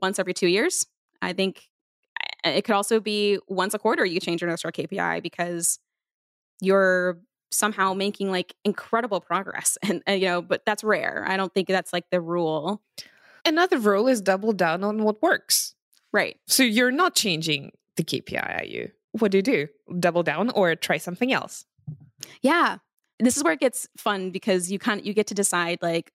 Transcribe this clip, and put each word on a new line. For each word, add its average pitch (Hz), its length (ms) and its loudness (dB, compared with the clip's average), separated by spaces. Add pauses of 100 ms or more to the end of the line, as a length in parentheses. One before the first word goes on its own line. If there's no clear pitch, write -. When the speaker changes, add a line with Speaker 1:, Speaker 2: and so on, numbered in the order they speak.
Speaker 1:
once 190 180 0
every 180 140 -2
two 180 140 0
years. 226 380 0 (360)
I 180 120 -4
think 190 360 -4 (760)
it 156 200 2
could 214 120 2
also 208 240 2
be 208 480 0
once 185 260 -2
a 214 60 -4
quarter 247 260 2
you 175 140 -2
change 170 220 -2
your 175 60 -2
North 170 120 -4
Star 165 120 -6
K 170 160 -6
P 190 120 -6
I 170 200 0
because 170 600 -4 (800)
you're 185 580 4 (320)
somehow 202 420 2
making, 196 380 -2
like, 180 240 -4 (100)
incredible 208 560 -2
progress. - 580 -4
<laughs> - 40 -10
And, 190 220 -2
and, 196 160 0
you 190 60 2
know, 175 140 0
but - 240 -4
that's 208 180 -2
rare. - 440 0
I 190 100 0
don't 190 160 -4
think 185 140 0
that's, 185 260 -2
like, 175 160 -4
the 180 120 0
rule. 165 600 -2 (640)
Speaker 2:
Another 339 320 2
rule 208 300 4
is 247 140 4
double 196 320 2
down 180 300 0
on 214 200 0
what 214 180 0
works. - 540 0 (360)
Speaker 1:
Right. 175 260 0 (100)
Speaker 2:
So - 160 4
you're 247 280 4
not 339 240 2
changing 160 560 -2 (240)
the 165 80 0
K - 180 -4
P - 160 -8
I, - 220 -6
are - 60 -6
you? 57 260 -8 (200)
What 220 200 0
do 196 80 4
you - 20 4
do? 190 260 2 (320)
Double 175 220 2
down 165 300 0
or 170 240 2
try 165 220 -2
something 208 360 -4
else? - 320 -6 (760)
Speaker 1:
Yeah. 285 360 2 (420)
This 254 180 2
is 294 60 -2
where 330 100 2
it 277 60 -6
gets - 280 -2 (100)
fun 190 320 -2
because 185 420 0
you 196 80 -2
kind 214 200 -2
of, - 60 -10
you 202 80 -4
get 208 140 2
to - 60 -8
decide, 175 480 0
like, 170 340 -2